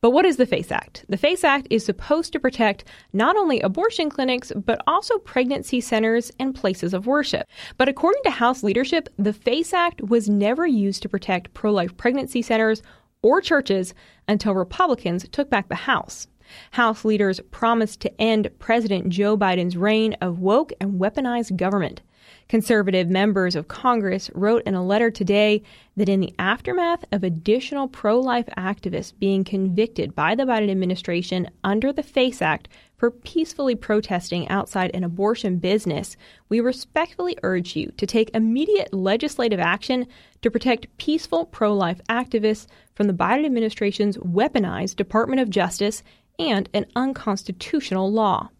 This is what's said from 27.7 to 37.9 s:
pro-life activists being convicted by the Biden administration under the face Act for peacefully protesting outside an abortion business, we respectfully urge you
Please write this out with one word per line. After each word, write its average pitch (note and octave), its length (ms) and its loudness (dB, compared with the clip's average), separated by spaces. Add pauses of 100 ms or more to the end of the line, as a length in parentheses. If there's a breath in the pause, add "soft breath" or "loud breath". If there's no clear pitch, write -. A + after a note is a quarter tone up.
pro-life A#3+ 580 0 (100)
activists F#3 640 -6
being G3 240 2
convicted F#3+ 720 -2
by E3 220 0
the C4+ 80 0
Biden A3 260 2
administration F3+ 800 -2 (140)
under A3 280 0
the C#4+ 120 -4
face B3+ 360 0
Act D#3 280 -2 (280 soft breath)
for A#3+ 140 2
peacefully C4+ 640 -4
protesting G3+ 720 -2
outside F#3+ 460 -2
an F3+ 80 -2
abortion F#3+ 540 0
business, F#3 600 -2 (320 soft breath)
we A3+ 120 2
respectfully D#4 840 -2
urge F3+ 320 -2
you - 220 -6